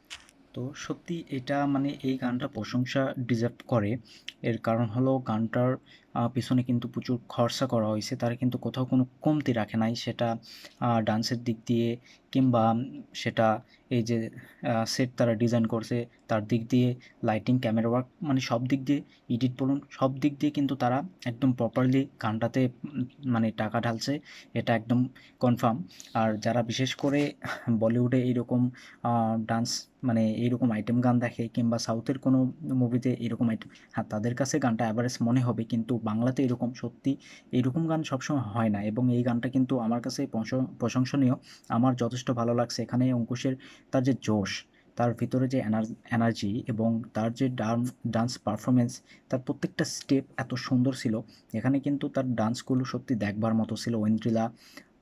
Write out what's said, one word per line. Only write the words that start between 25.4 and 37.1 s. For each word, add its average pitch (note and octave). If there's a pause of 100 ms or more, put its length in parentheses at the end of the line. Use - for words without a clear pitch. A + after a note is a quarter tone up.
আর A2
যারা A2+
বিশেষ B2+
করে C#3+ (360)
বলিউডে A#2+
এইরকম, B2 (340)
আহ, A2+
ডান্স A#2 (160)
মানে A2+
এইরকম A#2+
আইটেম A2+
গান B2
দেখে A#2
কিংবা A#2
সাউথের A#2
কোনো C3
মুভিতে B2+
এরকম A#2
আইটেম, - (220)
হ্যাঁ, A2+
তাদের A2+
কাছে C#3
গানটা A#2+
অ্যাভারেজ A#2+
মনে B2
হবে, A2+
কিন্তু A2+
বাংলাতে A#2
এরকম B2
সত্যি C3+ (340)